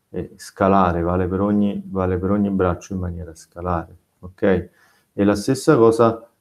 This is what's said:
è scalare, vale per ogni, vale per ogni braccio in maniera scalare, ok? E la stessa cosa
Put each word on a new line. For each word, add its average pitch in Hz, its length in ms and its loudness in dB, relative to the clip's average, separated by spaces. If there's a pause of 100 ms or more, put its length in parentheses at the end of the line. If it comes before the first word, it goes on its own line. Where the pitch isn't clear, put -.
è 107 280 -10
scalare, 95 640 0
vale 90 260 -2
per 95 120 -2
ogni, 101 460 0
vale 92 320 -4
per 92 120 -4
ogni 101 200 0
braccio 92 440 -2
in 92 60 -6
maniera 85 340 -10
scalare, 87 640 -8 (240)
ok? 92 480 -2 (440)
E 101 120 -2
la 101 100 4
stessa 131 420 0
cosa 113 500 4 (140)